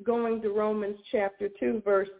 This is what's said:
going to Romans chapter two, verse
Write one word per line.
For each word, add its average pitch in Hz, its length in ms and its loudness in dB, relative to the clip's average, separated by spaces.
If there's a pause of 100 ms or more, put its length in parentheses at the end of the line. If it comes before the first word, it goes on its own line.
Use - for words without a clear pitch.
going 233 380 0
to 220 80 0
Romans 208 480 0 (140)
chapter 202 380 -2 (100)
two, 240 260 0
verse 196 240 4 (100)